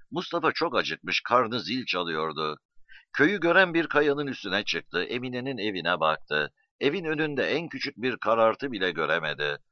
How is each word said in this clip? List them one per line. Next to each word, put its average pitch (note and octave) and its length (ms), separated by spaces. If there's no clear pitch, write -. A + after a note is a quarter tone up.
Mustafa E3 420
çok D#3 240
acıkmış, D#2+ 440
karnı A#2 400
zil A2 260
çalıyordu. D#2 720
Köyü E3+ 280
gören E3+ 340
bir E3 120
kayanın D3 400
üstüne G2+ 380
çıktı, E2+ 400
Emine'nin B2 540
evine F2+ 420
baktı. D2+ 520
Evin E3 240
önünde D3+ 420
en D3 220
küçük C3+ 280
bir A#2 200
karartı A2+ 560
bile F#2 180
göremedi. D2+ 680